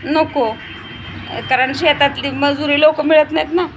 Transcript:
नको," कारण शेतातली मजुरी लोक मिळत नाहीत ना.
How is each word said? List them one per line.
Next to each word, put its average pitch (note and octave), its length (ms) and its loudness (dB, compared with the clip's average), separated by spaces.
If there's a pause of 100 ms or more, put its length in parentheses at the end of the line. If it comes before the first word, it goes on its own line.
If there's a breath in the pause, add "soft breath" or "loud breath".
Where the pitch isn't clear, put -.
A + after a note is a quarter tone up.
नको," C#4+ 500 0 (960)
कारण C4 220 2
शेतातली C#4+ 580 0
मजुरी C#4+ 500 0
लोक D4+ 200 4
मिळत D4+ 320 4
नाहीत D#4 220 -2
ना. F4 120 0 (100)